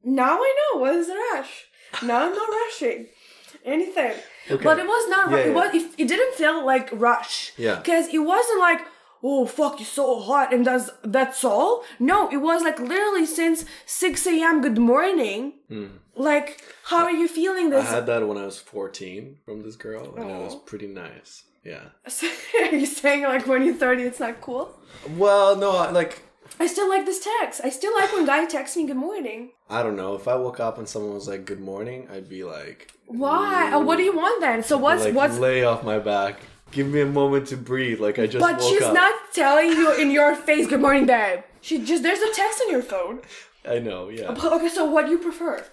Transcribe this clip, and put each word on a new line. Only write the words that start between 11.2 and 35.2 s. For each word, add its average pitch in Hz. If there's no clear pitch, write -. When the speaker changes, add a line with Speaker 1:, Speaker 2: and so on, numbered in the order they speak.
Speaker 1:
all." 302
No, 339
it 277
was, 330
like, 311
literally 370
since 330
six -
A 330
M, 330
"Good 240
morning." 254
Speaker 2:
Hmm. 101
Speaker 1:
Like, 294
"How 339
are 349
you 330
feeling 339
this?" 269
Speaker 2:
I -
had 120
that 117
when 104
I 98
was 98
fourteen 98
from 107
this 110
girl, 110
and 226
it 185
was 226
Speaker 1:
Oh. 285
Speaker 2:
pretty 104
nice. 90
Yeah. -
Speaker 1:
<laughs> -
So, 320
are 311
you 285
saying, 285
like, 262
when 262
you're 339
thirty, 254
it's 247
not 233
cool? 262
Speaker 2:
Well, 202
no, 196
I, 175
like 170
Speaker 1:
I 330
still 381
like 381
this 381
text. 440
I 262
still 415
like 392
when 349
guy 294
texts 285
me, 320
"Good 262
morning." 247
Speaker 2:
I 117
don't 107
know. 95
If 98
I 123
woke 127
up 113
and 107
someone 104
was 101
like, 98
"Good 95
morning," 123
I'd 95
be 92
like, 78
Speaker 1:
Why? 320
Speaker 2:
"Ooh." 285
Speaker 1:
Uh, 294
what 330
do 359
you 381
want 381
then? 233
So 285
Speaker 2:
I'd 254
be 247
Speaker 1:
what's, 302
Speaker 2:
like, 214
Speaker 1:
what's 269